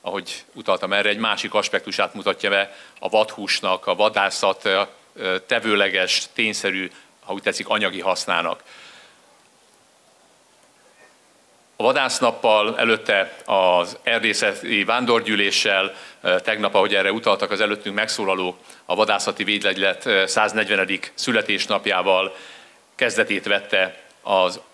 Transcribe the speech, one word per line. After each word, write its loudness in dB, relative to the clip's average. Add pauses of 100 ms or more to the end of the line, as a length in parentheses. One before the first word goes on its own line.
ahogy -8
utaltam -2
erre, 2
egy 0
másik -2
aspektusát -2
mutatja -2
be 0 (220)
a -6
vadhúsnak, 0
a 2
vadászat, 0
ö, 2 (320)
ö, -4
tevőleges, 0 (120)
tényszerű, -2 (340)
ha -8
úgy -8
tetszik, -4
anyagi -2
hasznának. -2 (3250)
A -6
vadásznappal, 2
előtte 0
az 2
erdészeti 0
vándorgyűléssel, 0 (260)
ö, 2
tegnap, -2
ahogy 4
erre 2
utaltak 0
az -2
előttünk -2
megszólalók, -2 (260)
a -2
vadászati 0
védjegylet, 0
ö, 4
száznegyvenedik 0
születésnapjával 0 (580)
kezdetét 0
vette 0 (200)
az 2 (140)